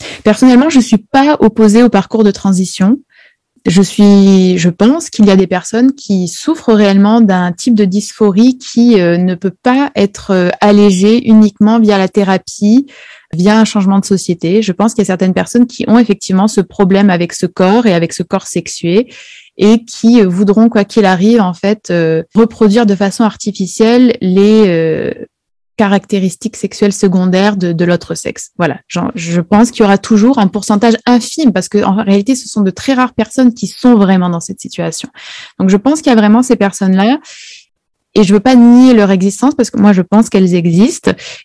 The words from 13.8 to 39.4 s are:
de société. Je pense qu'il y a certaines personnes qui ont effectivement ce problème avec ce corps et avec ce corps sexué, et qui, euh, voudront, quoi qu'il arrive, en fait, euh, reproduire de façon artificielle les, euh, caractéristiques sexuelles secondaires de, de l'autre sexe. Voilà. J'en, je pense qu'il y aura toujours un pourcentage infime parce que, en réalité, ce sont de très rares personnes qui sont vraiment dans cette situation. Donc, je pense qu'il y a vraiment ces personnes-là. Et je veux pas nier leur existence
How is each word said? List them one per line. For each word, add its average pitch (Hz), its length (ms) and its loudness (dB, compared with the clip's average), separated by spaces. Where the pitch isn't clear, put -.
de - 40 -2
société. 180 580 -2
Je 202 100 -4
pense 208 220 -2
qu'il 220 80 -2
y - 40 -6
a - 0 -
certaines 185 260 -2
personnes 185 340 -2
qui - 200 -10
ont 214 120 2
effectivement 202 500 -2
ce 208 120 -4
problème 196 480 0
avec 175 240 -2
ce - 140 -6
corps 208 400 0
et 190 80 2
avec 165 180 -2
ce 180 120 -8
corps - 240 -8
sexué, 180 600 -4
et 226 280 0
qui, 233 360 0
euh, 190 80 2
voudront, 202 400 0
quoi 214 160 -2
qu'il 208 200 -2
arrive, 196 360 0
en 180 140 -2
fait, 208 360 -6
euh, 165 320 -2
reproduire 226 520 0
de 202 80 0
façon 196 300 -2
artificielle 220 960 -2
les, 202 460 2
euh, 165 460 -2
caractéristiques 196 800 -4
sexuelles 202 360 -4
secondaires 190 640 0
de, 175 160 -4
de 170 120 -4
l'autre 170 300 -4
sexe. - 440 -12
Voilà. 160 300 -4
J'en, 175 260 -8
je 170 260 -6
pense 208 300 0
qu'il - 120 -2
y - 20 2
aura 196 140 2
toujours 220 400 0
un 208 80 2
pourcentage 208 480 -2
infime 247 440 0
parce 185 180 -4
que, 208 140 -2
en 196 120 -2
réalité, 202 300 0
ce 254 120 -10
sont - 140 -6
de 190 100 -2
très - 220 -6
rares 254 220 -2
personnes 240 400 -2
qui - 120 -10
sont - 280 0
vraiment 190 340 2
dans 170 120 -6
cette 190 200 -14
situation. - 480 -10
Donc, 185 120 0
je 202 80 2
pense 285 240 -2
qu'il 285 80 0
y - 20 4
a 226 60 2
vraiment 214 240 2
ces 254 140 -2
personnes-là. 196 600 0
Et 214 100 4
je 190 100 2
veux 208 60 4
pas 254 160 2
nier 247 360 6
leur 208 180 2
existence 196 440 -2